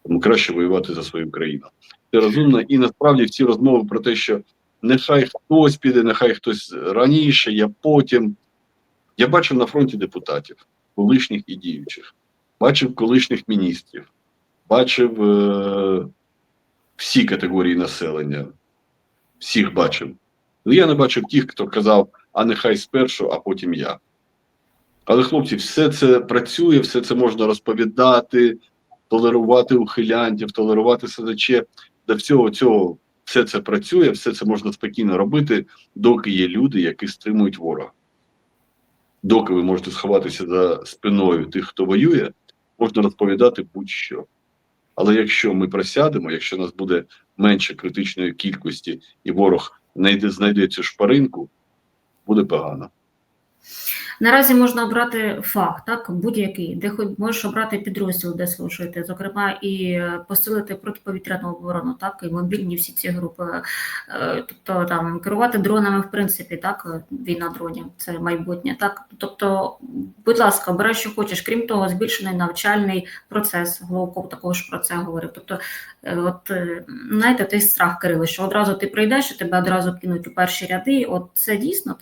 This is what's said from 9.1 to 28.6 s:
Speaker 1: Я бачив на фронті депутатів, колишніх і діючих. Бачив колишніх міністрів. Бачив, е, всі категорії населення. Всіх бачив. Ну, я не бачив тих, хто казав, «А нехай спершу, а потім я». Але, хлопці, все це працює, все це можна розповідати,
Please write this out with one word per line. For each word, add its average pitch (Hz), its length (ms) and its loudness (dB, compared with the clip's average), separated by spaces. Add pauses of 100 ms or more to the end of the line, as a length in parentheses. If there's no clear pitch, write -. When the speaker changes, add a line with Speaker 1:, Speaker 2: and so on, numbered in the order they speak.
Speaker 1:
Я 123 120 2
бачив 170 280 2
на 120 100 2
фронті 139 300 0
депутатів, 92 600 -8 (380)
колишніх 104 520 2
і 92 100 -12
діючих. - 580 -12 (460)
Бачив 131 340 2
колишніх 120 540 0
міністрів. 92 640 -4 (560)
Бачив, 120 540 2
е, 98 840 2 (880)
всі - 280 2
категорії 90 520 0
населення. 78 680 -4 (920)
Всіх - 360 -2
бачив. - 420 -2 (480)
Ну, 113 80 4
я 170 140 8
не 151 80 4
бачив 123 360 2
тих, 143 200 2
хто - 160 -6
казав, 104 420 4 (240)
«А 110 120 0
нехай 113 320 2
спершу, 127 560 -2
а - 80 -4
потім 92 340 -4
я». - 240 -6 (1080)
Але, 120 180 4
хлопці, 127 340 0
все 156 320 0
це 127 320 6
працює, 139 580 2
все 120 220 0
це 123 140 -4
можна 113 320 2
розповідати, 117 1120 2 (500)